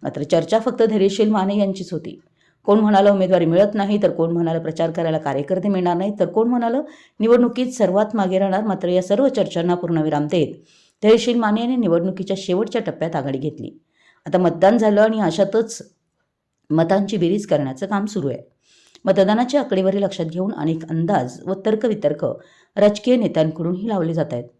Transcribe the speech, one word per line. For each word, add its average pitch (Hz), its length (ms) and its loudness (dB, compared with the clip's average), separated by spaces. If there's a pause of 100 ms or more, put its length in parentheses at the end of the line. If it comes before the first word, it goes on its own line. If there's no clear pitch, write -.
मात्र 139 200 -6
चर्चा 175 360 2
फक्त 240 240 0
धैर्यशील 214 460 2
माने 202 280 0
यांचीच 190 360 -4
होती. - 260 -10 (440)
कोण 208 160 4
म्हणाला 208 320 4
उमेदवारी 185 340 2
मिळत 190 300 4
नाही, 208 280 0
तर 175 60 6
कोण 165 220 -2
म्हणाला 165 280 0
प्रचार 160 320 -4
करायला 165 260 -2
कार्यकर्ते 151 500 -2
मिळणार 180 300 0
नाही, 202 220 -4
तर 185 60 2
कोण 220 220 0
म्हणालं 240 340 -2 (380)
निवडणुकीत 240 480 4
सर्वात 208 460 2
मागे 185 260 0
राहणार. 196 240 0
मात्र 190 240 -4
या 180 140 2
सर्व 202 260 2
चर्चांना 175 480 0
पूर्णविराम 156 500 -2
देत 151 300 -2 (480)
धैर्यशील 233 320 4
माने 220 260 0
यांनी 240 140 0
निवडणुकीच्या 185 640 0
शेवटच्या 208 420 -2
टप्प्यात 160 340 -6
आघाडी 135 220 -4
घेतली. - 340 -8 (540)
आता 190 120 -2
मतदान 180 400 4
झालं 208 240 4
आणि 220 200 2
अशातच 196 600 -2 (880)
मतांची 190 480 0
बेरीज 170 280 0
करण्याचं 139 400 -2
काम 202 200 -4
सुरू 185 220 -6
आहे. - 240 -10 (540)
मतदानाची 214 520 2
आकडेवारी 190 440 0
लक्षात 190 240 -4
घेऊन 180 280 -6
अनेक 160 360 -4
अंदाज 165 580 -2
व 185 60 -4 (120)
तर्कवितर्क 214 600 -2 (500)
राजकीय 208 400 4
नेत्यांकडूनही 175 760 -2
लावले 170 240 -2
जात 165 180 -2
आहेत. 120 120 -8 (160)